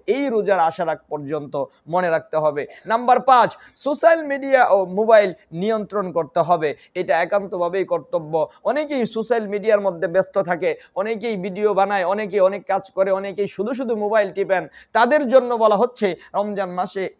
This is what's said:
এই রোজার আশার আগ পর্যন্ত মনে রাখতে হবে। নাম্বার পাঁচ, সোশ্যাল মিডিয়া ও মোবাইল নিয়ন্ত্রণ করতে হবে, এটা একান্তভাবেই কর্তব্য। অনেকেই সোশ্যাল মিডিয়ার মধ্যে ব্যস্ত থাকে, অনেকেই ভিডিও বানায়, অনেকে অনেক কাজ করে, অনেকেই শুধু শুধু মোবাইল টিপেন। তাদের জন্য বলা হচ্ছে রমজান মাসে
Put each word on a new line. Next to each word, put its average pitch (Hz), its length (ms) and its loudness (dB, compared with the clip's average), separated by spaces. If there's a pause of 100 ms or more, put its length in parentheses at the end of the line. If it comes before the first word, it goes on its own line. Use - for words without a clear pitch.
এই 269 220 0
রোজার 202 300 2
আশার 165 300 0
আগ 156 80 -2 (120)
পর্যন্ত 147 540 -6 (240)
মনে 175 220 0
রাখতে 156 280 -2
হবে। 147 300 0 (180)
নাম্বার 240 340 2
পাঁচ, 247 380 4 (180)
সোশ্যাল 311 500 2
মিডিয়া 269 400 2
ও 190 200 4
মোবাইল 208 480 4 (180)
নিয়ন্ত্রণ 196 600 -4
করতে 160 280 -2
হবে, 156 360 0 (200)
এটা 180 260 0
একান্তভাবেই 185 640 -2
কর্তব্য। 160 600 -2 (160)
অনেকেই 277 420 -2
সোশ্যাল 220 420 -2
মিডিয়ার 208 340 0
মধ্যে 180 260 -2
ব্যস্ত 185 320 0
থাকে, 175 380 -2 (180)
অনেকেই 220 420 -4
ভিডিও 202 360 -2
বানায়, 196 320 0
অনেকে 202 360 -2
অনেক 196 260 2
কাজ 180 240 -4
করে, 190 200 0
অনেকেই 196 360 -4
শুধু 214 260 -6
শুধু 233 220 -4
মোবাইল 208 380 0
টিপেন। 180 340 -2 (260)
তাদের 247 340 2
জন্য 262 120 6
বলা 226 360 2
হচ্ছে 214 400 -2 (200)
রমজান 196 340 -4
মাসে 180 400 -6 (100)